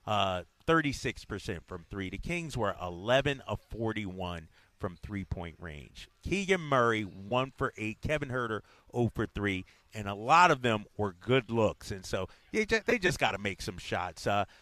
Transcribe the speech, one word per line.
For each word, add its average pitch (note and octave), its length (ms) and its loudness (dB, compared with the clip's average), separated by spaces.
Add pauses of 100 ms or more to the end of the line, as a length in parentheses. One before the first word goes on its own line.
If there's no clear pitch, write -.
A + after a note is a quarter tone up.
uh, G2 380 0 (220)
thirty-six D3 600 2
percent F#2+ 420 -8
from F2 220 -12
three. G2 200 -6
The G2 80 -10
Kings E3+ 380 -6
were G2+ 260 -2
eleven A#2+ 640 0
of G#2 120 -4
forty-one F#2 880 -6 (320)
from F2+ 240 -6
three-point F2+ 560 -6
range. D2+ 500 -14 (140)
Keegan F#3 380 0
Murray, A#2+ 420 4
one G#2 520 -2
for B2+ 220 -2
eight. A2 240 -4
Kevin D3 280 -2
Huerter, A#2 320 -2 (320)
oh A#2+ 200 2
for A2 140 -2
three. G2 380 -2 (280)
And G#2 140 -6
a G2+ 80 -4
lot D#3 340 6
of C#3 120 4
them A2 240 4 (120)
were G2+ 220 -2
good A#2+ 320 2
looks. A2 400 2
And F#2+ 120 -10
so F#2+ 260 -4 (220)
they G#3+ 140 0
ju-, A3 180 2
they A#3+ 140 2
just F3+ 220 0
gotta G#2 180 2
make G2 240 -4
some F#2 160 -8
shots. F2+ 480 -4
Uh, G2+ 200 2 (160)